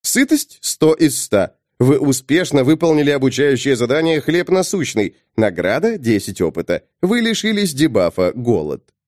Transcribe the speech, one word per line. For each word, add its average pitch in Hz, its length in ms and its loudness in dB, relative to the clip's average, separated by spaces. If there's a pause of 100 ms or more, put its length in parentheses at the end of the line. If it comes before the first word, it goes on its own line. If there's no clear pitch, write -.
Сытость — - 600 -2
сто 156 320 2
из 151 280 0
ста. - 340 -2 (220)
Вы 135 200 4
успешно 139 640 0
выполнили 156 460 2
обучающее 139 680 0
задание 147 460 0
«Хлеб 170 260 -2
насущный». 175 680 -2 (200)
Награда 110 640 0
десять 107 420 -2
опыта. 82 440 -2 (180)
Вы 226 180 0
лишились 208 540 -2
дебафа 95 600 0
«Голод». 98 600 -4 (140)